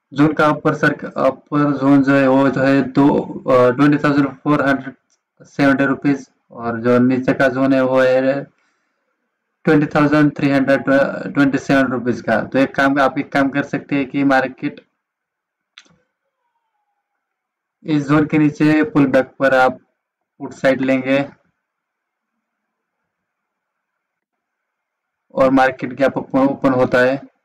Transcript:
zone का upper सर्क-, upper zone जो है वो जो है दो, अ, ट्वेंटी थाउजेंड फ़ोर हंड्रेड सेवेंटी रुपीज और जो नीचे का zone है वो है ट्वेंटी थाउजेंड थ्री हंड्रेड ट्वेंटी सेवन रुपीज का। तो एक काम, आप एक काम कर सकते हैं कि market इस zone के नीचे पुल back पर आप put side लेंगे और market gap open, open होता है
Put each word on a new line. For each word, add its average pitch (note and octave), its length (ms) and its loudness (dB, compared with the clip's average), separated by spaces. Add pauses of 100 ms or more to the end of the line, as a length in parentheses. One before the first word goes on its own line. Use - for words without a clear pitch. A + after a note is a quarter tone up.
(120)
zone D3 200 0
का D#3 140 0
upper D3+ 280 -2
सर्क-, C#3+ 300 -2
upper C#3+ 720 -2
zone C#3 240 2
जो C3+ 100 0
है C#3 160 2
वो C3+ 200 2
जो B2+ 120 -4
है C3+ 220 2
दो, C#3 380 0 (300)
अ, B2 200 4
ट्वेंटी C#3+ 280 2
थाउजेंड C#3+ 300 0
फ़ोर C#3+ 400 -2
हंड्रेड C3 260 -4 (520)
सेवेंटी C#3 380 0
रुपीज C3+ 460 -2 (200)
और A#2 300 -8
जो B2 180 2
नीचे B2 360 0
का C#3 140 0
zone C3+ 240 0
है C3 120 2
वो C3 160 0
है C3 440 0 (1200)
ट्वेंटी D3+ 220 2
थाउजेंड D3 500 2
थ्री C#3+ 140 -2
हंड्रेड C3+ 340 0 (500)
ट्वेंटी C#3 240 0
सेवन C3+ 260 0
रुपीज B2 360 -4
का। G#2+ 220 -2
तो - 160 -6
एक C3+ 160 -2
काम, C#3 260 0
आप C3+ 180 0
एक - 140 -8
काम C#3 160 0
कर C#3 140 -4
सकते D#3 340 -6
हैं C3+ 140 -4
कि C#3 140 -2
market C3 640 -2 (3000)
इस D3 260 -2
zone D3+ 180 2
के D#3 120 0
नीचे D3+ 440 2
पुल C#3+ 240 0
back C3 200 0 (120)
पर C3+ 160 0
आप B2+ 240 2 (600)
put C3 140 -12
side C3+ 280 0
लेंगे C3 480 -2 (4000)
और C3+ 160 2
market C3 420 0
gap B2+ 240 -2
open, C3 220 -6
open C3+ 320 0
होता B2+ 280 0
है C3 460 -2